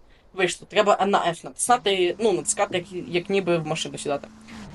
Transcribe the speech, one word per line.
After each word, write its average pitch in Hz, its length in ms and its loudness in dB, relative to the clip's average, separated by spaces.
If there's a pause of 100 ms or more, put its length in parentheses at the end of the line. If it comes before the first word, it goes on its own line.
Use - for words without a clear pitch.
(340)
вийшло. 185 360 -2
Треба 196 360 4
на 196 140 4
F 165 240 -2
натискати, 190 760 2
ну, 220 120 2
натискати, 185 460 0
як, 180 300 -8
як 170 220 -2
ніби 180 280 2
в 156 100 -4
машину 151 300 -6
сідати. 143 300 -4 (480)